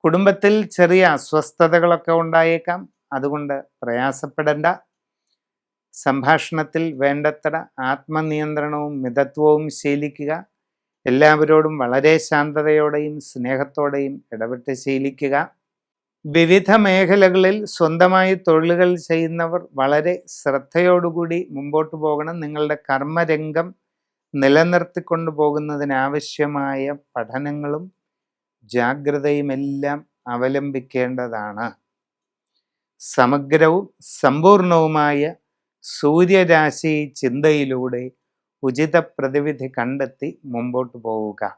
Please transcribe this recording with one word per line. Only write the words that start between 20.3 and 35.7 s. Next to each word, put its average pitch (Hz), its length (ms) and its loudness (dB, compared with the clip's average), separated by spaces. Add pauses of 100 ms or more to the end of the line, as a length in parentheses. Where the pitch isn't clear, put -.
ശ്രദ്ധയോടുകൂടി 170 1000 0 (180)
മുമ്പോട്ട് 151 480 -4
പോകണം. 151 400 -4
നിങ്ങളുടെ 151 340 -4 (120)
കർമ്മരംഗം 156 800 -2 (720)
നിലനിർത്തിക്കൊണ്ടു 165 1000 2
പോകുന്നതിനാവശ്യമായ 143 1600 -4 (180)
പഠനങ്ങളും 143 720 -8 (880)
ജാഗ്രതയുമെല്ലാം 143 1300 -2 (340)
അവലംബിക്കേണ്ടതാണ്. 123 1300 -6 (1500)
സമഗ്രവും 147 680 2 (340)
സമ്പൂർണവുമായ 160 1120 2 (600)